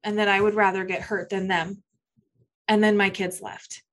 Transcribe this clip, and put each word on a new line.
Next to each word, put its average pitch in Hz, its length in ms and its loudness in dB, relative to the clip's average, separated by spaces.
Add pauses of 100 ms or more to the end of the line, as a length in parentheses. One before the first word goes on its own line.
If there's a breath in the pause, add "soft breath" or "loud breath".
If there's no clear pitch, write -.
and 208 140 -2
that 208 100 2
I 196 120 4
would 208 140 4
rather 190 300 2
get 185 160 -6
hurt - 300 -6
than 190 180 -4
them. 185 340 -4 (840)
And 214 160 4
then 214 120 4
my 196 120 2
kids 190 320 -6
left. - 420 -16 (100)